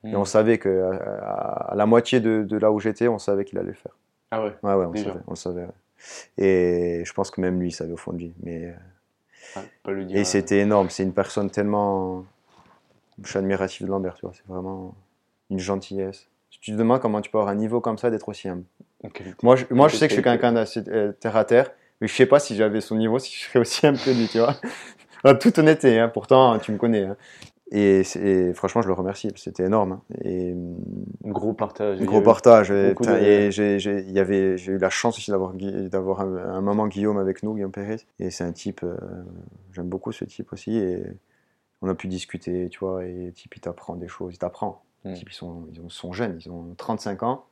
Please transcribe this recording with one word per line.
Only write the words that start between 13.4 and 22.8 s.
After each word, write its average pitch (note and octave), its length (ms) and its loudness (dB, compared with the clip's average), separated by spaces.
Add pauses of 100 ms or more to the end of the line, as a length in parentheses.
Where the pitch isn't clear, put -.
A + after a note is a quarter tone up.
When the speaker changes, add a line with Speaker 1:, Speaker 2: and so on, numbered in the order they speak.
Speaker 2:
de G#2 60 -8
Lambert, F#2+ 300 -4
tu - 100 -14
vois. F2+ 80 -12
C'est - 120 -20
vraiment F#2 480 -12 (540)
une G2 100 -4
gentillesse. F#2+ 680 -6 (220)
Tu - 220 -14
te G#2+ 40 -4
demandes A2+ 240 2
comment G#2+ 220 -2
tu - 80 -12
peux A2 80 0
avoir G2+ 120 0
un G2+ 60 -2
niveau A2 240 -2
comme A2 160 -4
ça, A#2+ 140 -2
d'être G#2+ 180 -6
aussi G2+ 180 -12
humble. F2+ 180 -8 (400)
Speaker 1:
En G#2+ 40 -14
qualité. F#2 340 -16
Speaker 2:
Moi, B2 140 8
je, B2+ 140 -4
moi, C3+ 180 8
je D#3 80 2
Speaker 1:
En - 40 -2
Speaker 2:
sais D#3 60 4
que C#3+ 40 2
je - 60 2
suis B2+ 60 2
Speaker 1:
qualité. A#2 200 4
Speaker 2:
quelqu'un A#2+ 100 4
d'assez, A2 360 -2
euh, G#2 240 0
terre A2 260 -2
à G#2 80 4
terre, B2+ 240 4 (320)
mais A2+ 60 -2
je - 60 -6
sais C3 120 6
pas C#3+ 140 6
si A2 160 -6
j'avais G#2+ 260 0